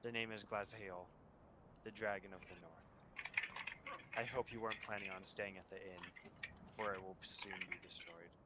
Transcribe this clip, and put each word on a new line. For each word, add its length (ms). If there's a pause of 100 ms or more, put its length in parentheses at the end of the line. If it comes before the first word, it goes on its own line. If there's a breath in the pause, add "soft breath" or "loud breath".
the 100
name 200
is 120
Glaziel, 640 (760)
the 80
Dragon 400
of 160
the 140
North. 280 (1300)
I 60
hope 280
you 100
weren't 240
planning 240
on 140
staying 340
at 120
the 60
inn, 280 (760)
for 160
it 80
will 200
soon 460
be 80 (100)
destroyed. 460 (140)